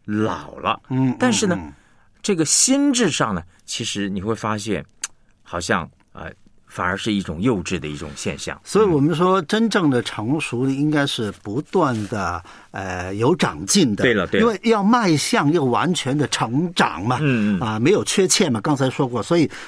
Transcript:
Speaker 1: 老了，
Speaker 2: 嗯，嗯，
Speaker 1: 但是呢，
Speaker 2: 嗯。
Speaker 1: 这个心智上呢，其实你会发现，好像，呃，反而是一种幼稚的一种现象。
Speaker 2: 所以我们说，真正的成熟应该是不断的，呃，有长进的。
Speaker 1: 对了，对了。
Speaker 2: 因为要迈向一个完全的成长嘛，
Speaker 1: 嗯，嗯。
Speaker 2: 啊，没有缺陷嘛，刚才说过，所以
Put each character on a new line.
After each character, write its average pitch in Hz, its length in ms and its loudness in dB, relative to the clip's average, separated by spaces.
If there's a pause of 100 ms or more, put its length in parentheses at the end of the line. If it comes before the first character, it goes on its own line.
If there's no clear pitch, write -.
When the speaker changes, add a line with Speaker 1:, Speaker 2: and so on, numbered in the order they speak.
Speaker 1:
老 104 520 -2
了， 95 320 -4
Speaker 2:
嗯， 131 220 2
嗯， 120 80 -2
Speaker 1:
但 247 140 2
是 214 140 0
呢， 170 140 0
Speaker 2:
嗯。 76 120 -14 (500)
Speaker 1:
这 202 120 0
个 160 100 2
心 277 480 2
智 233 180 2
上 117 240 0
呢， 82 80 -4 (240)
其 - 180 -6
实 101 240 -4
你 95 140 -6
会 110 120 -2
发 107 220 -4
现， 104 280 -4 (580)
好 - 180 -8
像， 90 280 -2 (240)
呃， - 180 -14 (360)
反 92 200 -4
而 92 100 0
是 107 160 -2
一 101 100 0
种 82 180 -8
幼 107 220 0
稚 87 160 -4
的 76 80 -8
一 76 120 -8
种 76 180 -12
现 80 220 -8
象。 - 260 -10
Speaker 2:
所 202 180 2
以 - 40 4
我 165 120 2
们 151 160 4
说， 185 280 2
真 220 260 0
正 185 220 2
的 120 120 2
成 123 380 -4
熟 123 280 -4
应 139 220 0
该 143 160 2
是 113 240 -4 (120)
不 104 200 -6
断 147 320 0 (140)
的， 87 340 -4 (280)
呃， 95 460 -8
有 131 200 2
长 87 300 -2
进 135 280 2
的。 - 80 -4
Speaker 1:
对 123 120 4
了， 92 120 0
对 - 140 0
了。 220 60 4
Speaker 2:
因 233 60 2
为 220 180 0
要 220 120 2
迈 208 320 4
向 151 360 2
一 - 20 4
个 170 100 2
完 123 300 2
全 135 240 -2
的 143 120 2
成 147 440 -2
长 101 300 0
嘛， 120 180 0
Speaker 1:
嗯， 110 380 2
嗯。 - 20 -4
Speaker 2:
啊， 110 180 -2
没 127 120 4
有 180 140 4
缺 190 220 2
陷 175 240 2
嘛， 117 100 0
刚 151 140 0
才 131 140 2
说 135 180 0
过， 120 160 -2
所 170 140 0
以 156 140 4 (180)